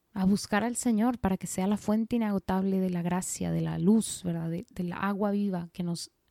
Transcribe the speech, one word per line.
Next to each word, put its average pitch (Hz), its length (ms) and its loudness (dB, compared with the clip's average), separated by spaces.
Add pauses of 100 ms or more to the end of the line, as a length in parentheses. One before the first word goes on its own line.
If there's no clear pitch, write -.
(140)
a 190 120 0
buscar 202 380 2
al 240 120 -2
Señor 233 420 2
para 190 200 0
que - 100 -8
sea 185 200 -2
la 208 100 2
fuente 220 400 0
inagotable 190 640 0
de 185 100 2
la 175 120 -2
gracia, 175 500 -2
de 165 100 2
la 160 180 -2
luz, 202 440 4
¿verdad? 170 260 -2
De, 170 200 -6
de - 140 -6
la 175 140 -6
agua 202 340 0
viva 190 400 0
que 180 120 -6
nos, 170 280 -4 (200)